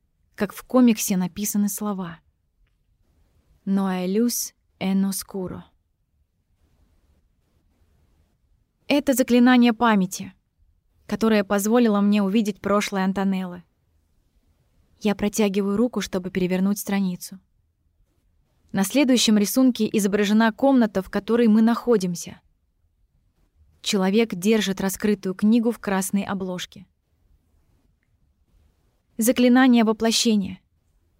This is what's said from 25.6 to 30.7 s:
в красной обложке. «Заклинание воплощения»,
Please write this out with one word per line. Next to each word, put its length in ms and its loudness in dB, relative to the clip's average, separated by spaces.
в 80 -8
красной 440 -4
обложке. 640 -10
«Заклинание 640 4
воплощения», 760 -2